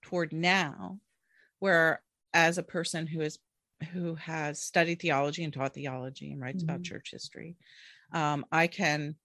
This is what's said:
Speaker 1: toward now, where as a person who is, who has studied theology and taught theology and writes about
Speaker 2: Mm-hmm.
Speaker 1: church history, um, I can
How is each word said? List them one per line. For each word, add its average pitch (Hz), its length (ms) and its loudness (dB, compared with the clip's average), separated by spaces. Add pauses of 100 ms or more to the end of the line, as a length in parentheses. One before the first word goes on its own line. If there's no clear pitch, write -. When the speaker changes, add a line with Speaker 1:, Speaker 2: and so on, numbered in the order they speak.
Speaker 1:
toward 170 300 -2
now, 180 640 0 (600)
where 165 420 6 (320)
as 165 240 6
a 165 60 -2
person 165 420 -4
who 160 140 -4
is, 151 180 -4 (540)
who 170 240 -4
has 156 440 -6
studied 170 400 2
theology 147 440 2
and 147 80 -4
taught 170 220 -4
theology 135 580 -8
and 139 80 -10
writes 139 240 -4
about 170 160 -2
Speaker 2:
Mm-hmm. 175 140 -8
Speaker 1:
church - 180 -12
history, - 440 -14 (560)
um, 147 380 0
I 165 160 6
can 151 480 0 (100)